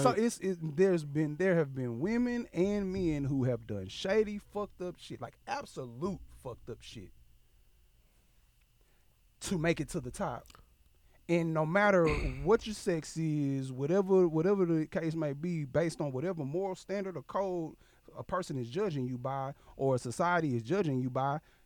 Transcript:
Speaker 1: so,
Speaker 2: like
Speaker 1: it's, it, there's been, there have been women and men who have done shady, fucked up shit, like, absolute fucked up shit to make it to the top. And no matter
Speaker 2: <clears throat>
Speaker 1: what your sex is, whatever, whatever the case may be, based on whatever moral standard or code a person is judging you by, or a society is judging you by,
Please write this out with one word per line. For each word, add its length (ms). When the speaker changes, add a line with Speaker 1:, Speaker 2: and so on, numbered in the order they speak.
Speaker 1:
so, 80
Speaker 2:
like 80
Speaker 1:
it's, 220
it, 180
there's 280
been, 320
there 180
have 200
been 260
women 520
and 400
men 320
who 200
have 220
done 220
shady, 500
fucked 300
up 160
shit, 240
like, 120
absolute 760
fucked 260
up 140
shit 300
to 180
make 220
it 100
to 100
the 100
top. 360
And 260
no 100
matter 420
Speaker 2:
<clears throat> 360
Speaker 1:
what 240
your 80
sex 420
is, 560
whatever, 560
whatever 380
the 200
case 280
may 180
be, 320
based 360
on 120
whatever 320
moral 300
standard 420
or 60
code 520
a 60
person 360
is 120
judging 380
you 100
by, 340
or 200
a 20
society 560
is 80
judging 380
you 100
by, 280